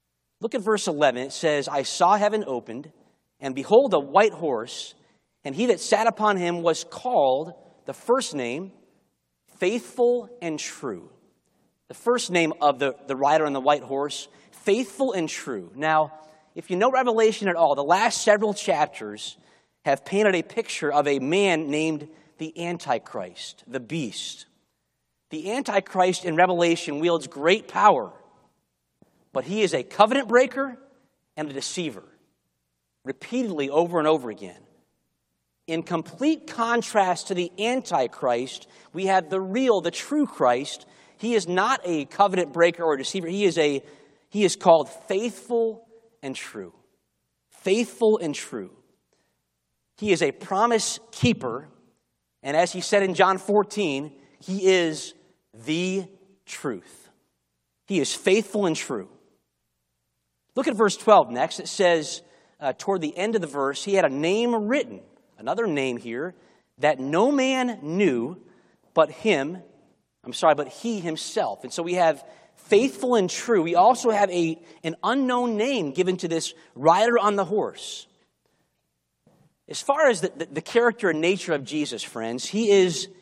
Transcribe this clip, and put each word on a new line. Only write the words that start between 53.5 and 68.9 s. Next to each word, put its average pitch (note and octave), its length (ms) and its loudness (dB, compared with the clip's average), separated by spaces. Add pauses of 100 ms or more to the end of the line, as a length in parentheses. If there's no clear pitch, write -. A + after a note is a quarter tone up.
he F#3 260 -6
is E3+ 480 2 (400)
the F3 540 -4 (380)
truth. - 640 -12 (800)
He G3 120 -2
is C3 140 -2
faithful G3+ 520 0
and D#3 100 0
true. G#2+ 320 -8 (1500)
Look C4+ 120 0
at C4 80 0
verse G#3 220 2
twelve F3 320 6
next. B2+ 300 -4
It E3 80 -12
says, E3+ 560 0 (360)
uh, C3+ 160 -4
toward F#3+ 260 -4
the D3+ 140 -4
end G#3+ 200 -2
of G3+ 60 0
the D#3+ 60 -8
verse, C#3 360 -4
"He G3 100 -2
had F#3+ 100 4
a D3+ 60 4
name G3 460 0 (120)
written," F#3+ 340 -4 (360)
another F3+ 300 -4
name C3+ 300 0
here, A#2+ 360 -8 (460)
"that D3 200 2
no E3 320 2
man C4 520 0
knew D#3 580 0 (540)